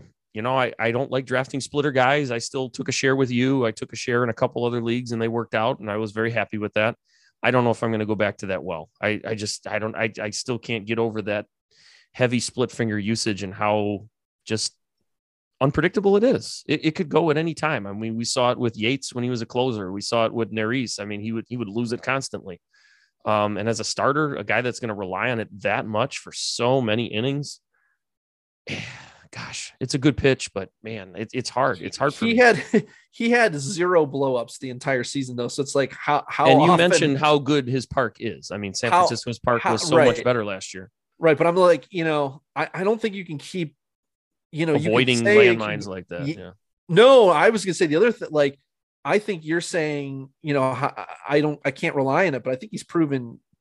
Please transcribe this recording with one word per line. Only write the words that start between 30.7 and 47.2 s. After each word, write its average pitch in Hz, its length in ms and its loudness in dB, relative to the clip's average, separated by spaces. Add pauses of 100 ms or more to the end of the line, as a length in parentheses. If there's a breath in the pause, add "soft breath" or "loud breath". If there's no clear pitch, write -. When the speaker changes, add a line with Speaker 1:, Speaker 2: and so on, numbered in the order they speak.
Speaker 1:
man, 104 320 -12
it, 110 180 -6
it's 123 160 -4
hard. 120 320 0
It's - 160 -10
hard 143 160 0
for - 120 -4
Speaker 2:
He 233 80 2
Speaker 1:
me. 226 40 2
Speaker 2:
had, 233 340 6
<laughs> - 400 0
he 233 180 -2
had 233 260 4
zero 165 520 2
blowups 135 520 -2
the 131 100 -10
entire 123 340 -2
season 127 320 -6
though. 120 140 -4
So - 120 -4
it's 131 140 -6
like, 139 180 0
how, - 340 -2
how - 200 0
Speaker 1:
And 135 140 8
you 170 100 6
Speaker 2:
often 175 180 6
Speaker 1:
mentioned 151 300 4
how 151 180 4
good 139 300 0
his 127 180 -2
park 120 340 -2
is. 98 320 -8
I 92 60 -6
mean, 101 160 -6
San 117 180 -2
Speaker 2:
how, 175 100 6
Speaker 1:
Francisco's 120 380 -2
park 117 220 2
Speaker 2:
how, 190 120 0
Speaker 1:
was - 140 -2
so 151 100 2
much 147 100 8 (100)
Speaker 2:
right. 117 60 -8
Speaker 1:
better 120 220 0
last 95 280 -10
year. 92 160 -14 (300)
Speaker 2:
Right. 160 180 4
But 160 100 2
I'm 170 80 2
like, 180 360 4
you 175 140 -4
know, 147 360 -2 (140)
I, 151 180 -2
I 170 100 -6
don't 220 180 0
think 208 140 -4
you 196 100 -10
can 160 120 -10
keep, 165 380 -8 (760)
you 160 140 -2
know, 160 80 2
you 147 100 4
can - 80 -2
Speaker 1:
Avoiding 123 340 4
Speaker 2:
say 104 240 8
it 113 80 2
can - 20 -6
Speaker 1:
landmines 104 280 -6
like 92 200 -10
that. 87 140 -8
Speaker 2:
y- 143 160 -4
Speaker 1:
Yeah. 92 140 -16 (380)
Speaker 2:
No, 226 400 10